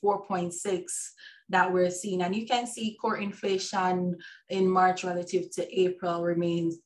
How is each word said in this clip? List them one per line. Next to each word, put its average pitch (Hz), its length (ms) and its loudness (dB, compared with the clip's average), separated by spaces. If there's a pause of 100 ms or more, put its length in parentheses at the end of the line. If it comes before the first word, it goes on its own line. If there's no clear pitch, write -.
four 196 240 2
point 175 280 -2
six - 600 -6 (360)
that 185 220 4
we're 180 200 4
seeing. 180 320 -2
And 185 120 0
you 226 120 -4
can 240 180 0
see 220 340 -6
core 214 180 -2
inflation 190 1000 -2 (320)
in 185 180 2
March 185 360 4
relative 175 480 -2
to - 280 -4
April 180 440 2
remains 170 640 2